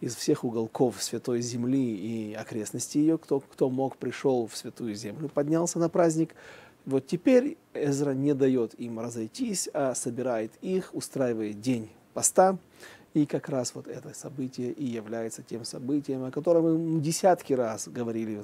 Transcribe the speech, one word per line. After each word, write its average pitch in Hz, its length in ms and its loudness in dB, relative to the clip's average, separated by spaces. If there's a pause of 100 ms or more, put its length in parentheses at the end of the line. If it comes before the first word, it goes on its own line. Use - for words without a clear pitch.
из 123 160 -6
всех - 260 2
уголков 113 600 0
Святой 120 400 -2
Земли 120 520 0
и 107 380 -4
окрестностей 110 680 -4
ее, 160 160 4
кто, 139 220 -2
кто - 280 -2
мог, 131 300 -2
пришел 127 480 0
в - 100 -10
Святую 117 380 -8
Землю, 113 340 -8
поднялся 160 500 0
на 165 120 2
праздник. 160 440 2 (520)
Вот 135 200 0
теперь 254 520 4 (160)
Эзра 143 400 0
не 139 180 2
дает 127 480 2
им 117 180 -8
разойтись, 120 760 -4
а 135 200 0
собирает 117 580 -2 (100)
их, 185 320 -4
устраивает 113 680 -2
день 113 300 -2 (240)
поста. 185 420 4 (580)
И 151 120 4
как - 220 -4
раз 131 260 -2
вот 131 120 -14
это 123 280 -12
событие 127 580 -8
и - 120 -8
является 113 580 -6
тем 117 220 -10
событием, 135 600 -4
о 131 60 -6
котором 165 340 4 (300)
мы 160 60 2
десятки 165 540 4
раз 110 340 -2
говорили 113 560 -4